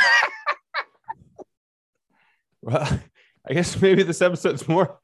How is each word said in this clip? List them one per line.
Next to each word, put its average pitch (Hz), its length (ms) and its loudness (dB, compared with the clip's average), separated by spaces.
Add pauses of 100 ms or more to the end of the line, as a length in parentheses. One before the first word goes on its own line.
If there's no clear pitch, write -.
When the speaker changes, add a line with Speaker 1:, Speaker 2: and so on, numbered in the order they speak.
Speaker 1:
<laughs> - 40 4 (2500)
Speaker 2:
Well, 139 360 -2 (440)
I 131 100 -6
guess 170 280 -2
maybe 190 220 4
this 165 180 -4
episode's 170 460 -2
more, 185 360 0